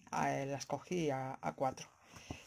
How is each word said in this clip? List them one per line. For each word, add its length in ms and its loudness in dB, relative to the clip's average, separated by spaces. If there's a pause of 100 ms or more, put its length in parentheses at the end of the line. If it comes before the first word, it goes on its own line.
(140)
eh, 340 4
las 200 -4
cogí 420 0
a, 320 -2
a 140 -2
cuatro. 320 0 (600)